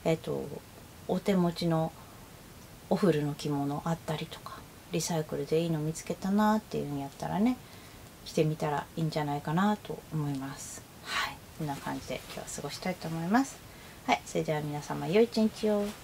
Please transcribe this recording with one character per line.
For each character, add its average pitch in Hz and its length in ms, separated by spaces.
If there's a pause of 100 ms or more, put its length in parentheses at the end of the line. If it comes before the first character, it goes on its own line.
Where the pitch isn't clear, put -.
え 165 100
っ - 20
と、 143 260 (640)
お 185 100
手 202 160
持 175 180
ち 170 140
の 160 240 (960)
お 196 80
古 151 280
の 147 100
着 151 140
物 143 360
あ 165 80
っ 165 120
た 156 120
り 165 100
と - 140
か、 - 180 (320)
リ 175 100
サ 165 160
イ 156 80
ク - 120
ル 143 100
で 160 140
い 170 60
い 165 40
の 160 80
見 156 140
つ - 120
け 170 100
た 190 180
な 214 240
っ 214 40
て - 160
い 143 80
う 143 80
ん 139 60
や 139 80
っ 139 120
た 156 100
ら 160 100
ね、 247 180 (680)
着 - 80
て 160 120
み 156 120
た 156 120
ら 147 160 (120)
い 165 40
い 160 40
ん 156 60
じ 156 100
ゃ 151 40
な 143 120
い 147 40
か 156 140
な 208 220
と - 220 (140)
思 151 160
い 143 80
ま 139 220
す。 - 240 (220)
は - 260
い。 - 60 (220)
こ 160 60
ん 147 40
な 139 80
感 139 240
じ - 80
で 131 120 (140)
今 - 0
日 - 60
は - 40 (120)
過 - 60
ご 147 80
し - 80
た 185 120
い 180 60
と - 100
思 165 180
い 175 40
ま 247 160
す。 - 120 (500)
は 262 80
い。 - 120
そ - 120
れ 165 40
で 156 100
は 151 80
皆 147 220
様、 143 240
良 190 140
い 240 40
一 226 160
日 214 300
を。 208 140 (200)